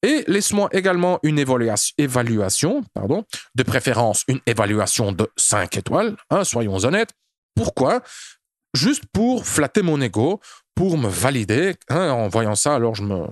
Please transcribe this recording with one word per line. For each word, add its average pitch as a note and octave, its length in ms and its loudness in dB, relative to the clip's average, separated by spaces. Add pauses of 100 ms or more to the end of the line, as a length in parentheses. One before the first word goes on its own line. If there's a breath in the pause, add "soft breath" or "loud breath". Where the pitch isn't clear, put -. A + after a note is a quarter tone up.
et C#4 240 2
laisse-moi G3+ 460 0
également F3+ 500 2
une D3+ 160 2
évaluation, B2 600 0
évaluation, B2 840 0 (120)
pardon, A#2+ 300 -2 (300 loud breath)
de B2 80 0
préférence A#2 640 0
une A#2 200 -2
évaluation G#2 640 0
de G#2 240 0
cinq - 400 0
étoiles, G#3 400 -2 (140)
hein, F#3 120 2
soyons G#2+ 360 -2
honnêtes. E3+ 340 0 (420)
Pourquoi ? G#3 480 0 (720 loud breath)
Juste G3+ 380 0
pour A#3 340 0
flatter D3+ 360 0
mon D#3 180 0
ego, B2+ 400 0 (340 loud breath)
pour F3 240 2
me A#2+ 100 0
valider, A#2+ 680 0 (120)
hein, E3 220 0
en A2+ 180 -2
voyant G#2+ 280 0
ça, D3 180 0
alors A#2 220 0
je G2+ 80 -6
me F#2+ 280 -4